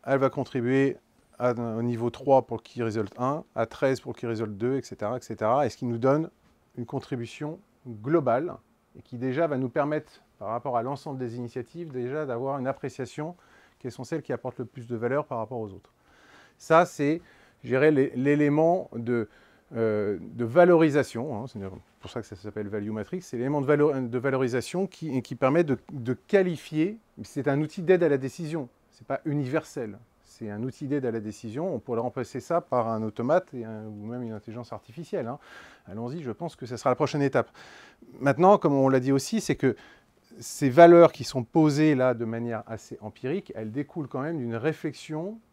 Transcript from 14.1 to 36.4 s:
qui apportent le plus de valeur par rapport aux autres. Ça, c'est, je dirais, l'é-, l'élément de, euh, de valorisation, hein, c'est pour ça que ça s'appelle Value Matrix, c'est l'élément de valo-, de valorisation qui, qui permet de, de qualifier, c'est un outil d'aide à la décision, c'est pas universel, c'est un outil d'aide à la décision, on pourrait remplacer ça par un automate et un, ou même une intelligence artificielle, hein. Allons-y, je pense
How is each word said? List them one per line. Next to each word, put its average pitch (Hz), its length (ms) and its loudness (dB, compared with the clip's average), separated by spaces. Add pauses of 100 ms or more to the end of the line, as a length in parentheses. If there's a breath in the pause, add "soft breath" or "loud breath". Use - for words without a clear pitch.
qui 135 120 -6
apportent 123 260 -8
le 123 60 -6
plus 117 200 -16
de 120 120 -6
valeur 131 280 -2
par 123 120 -8
rapport 113 220 -8
aux 107 120 -10
autres. 92 220 -20 (640 soft breath)
Ça, 165 280 6
c'est, 151 360 -2 (420 soft breath)
je 120 60 -14
dirais, 131 220 4
l'é-, 139 240 2
l'élément 147 760 2
de, 117 360 -2 (480 soft breath)
euh, 104 420 0
de 117 240 -8
valorisation, 147 1000 4
hein, 135 60 -10
c'est - 120 -14 (420)
pour - 100 -16
ça 123 80 -8
que 107 80 -12
ça 104 80 -14
s'appelle 104 320 -10
Value 104 240 -6
Matrix, 110 300 -8
c'est - 160 -10
l'élément 139 240 -2
de 131 40 -2
valo-, 147 280 4 (160)
de 120 80 -4
valorisation 131 680 -2
qui, 135 340 -6
qui - 140 -10
permet 139 280 4
de, 135 140 0 (160)
de 123 200 -4
qualifier, 180 840 0 (260)
c'est 143 240 -6
un 139 140 2
outil 156 200 -6
d'aide 175 220 4
à 160 60 4
la 143 80 4
décision, 147 500 -6 (240)
c'est - 160 -20
pas - 160 -4
universel, 143 760 -4 (280)
c'est - 240 -12
un 104 140 -8
outil 131 240 -10
d'aide 139 180 -2
à 117 60 0
la 113 80 -4
décision, 113 540 -8
on 120 60 -6
pourrait 117 200 -4
remplacer 123 400 -6
ça 165 220 -2
par 120 260 0
un 110 160 -2
automate 123 500 -2
et 117 120 -10
un, 110 200 -12
ou 104 200 -14
même 123 180 -10
une 113 80 -8
intelligence 110 400 -12
artificielle, 135 560 -8
hein. 135 120 -8 (480 loud breath)
Allons-y, 120 340 -10
je 127 100 -8
pense 160 240 -10